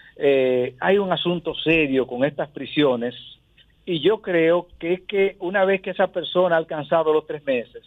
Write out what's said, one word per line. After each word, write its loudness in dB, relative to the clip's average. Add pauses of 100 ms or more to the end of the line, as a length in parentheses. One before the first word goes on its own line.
(180)
eh, 2
hay 2
un -2
asunto -4
serio 0
con -4
estas -4
prisiones -2 (720)
y -4
yo 2
creo 2 (100)
que -4
es -4
que -2
una 0
vez 2
que -8
esa 0
persona 0
ha 2
alcanzado 0
los 0
tres -10
meses -4